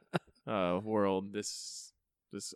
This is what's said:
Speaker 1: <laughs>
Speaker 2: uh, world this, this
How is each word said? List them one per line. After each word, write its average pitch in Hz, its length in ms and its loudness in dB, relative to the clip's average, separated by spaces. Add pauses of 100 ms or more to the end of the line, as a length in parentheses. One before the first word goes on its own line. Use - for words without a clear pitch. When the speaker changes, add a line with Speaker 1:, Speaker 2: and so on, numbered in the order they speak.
(180)
Speaker 1:
<laughs> - 300 -6
Speaker 2:
uh, 92 360 2
world 101 500 2
this, - 600 -8 (380)
this 101 240 -10